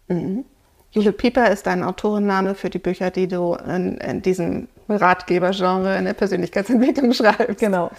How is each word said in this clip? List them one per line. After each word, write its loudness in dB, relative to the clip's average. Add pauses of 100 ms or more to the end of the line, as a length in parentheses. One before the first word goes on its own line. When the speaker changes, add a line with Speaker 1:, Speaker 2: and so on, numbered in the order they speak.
Speaker 1:
Mhm. -4 (460)
Jule 2
Pieper 2
ist -2
dein 0
Autorenname 0
für -6
die -6
Bücher, -2
die 0
du -2
in, -4
in -6
diesem -2 (200)
Ratgebergenre 2
in -2
der -2
Persönlichkeitsentwicklung 2
<laughs> -2
schreibst. 2
Speaker 2:
Genau, 0